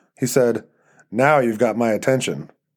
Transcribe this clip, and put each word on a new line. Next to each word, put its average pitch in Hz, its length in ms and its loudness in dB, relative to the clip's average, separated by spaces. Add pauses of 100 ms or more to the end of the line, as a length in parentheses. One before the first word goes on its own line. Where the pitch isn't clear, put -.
(200)
He 131 80 -2
said, 120 380 0 (440)
"Now 139 300 2
you've 117 180 -2
got 110 180 0
my 117 180 0
attention." 104 580 -4 (260)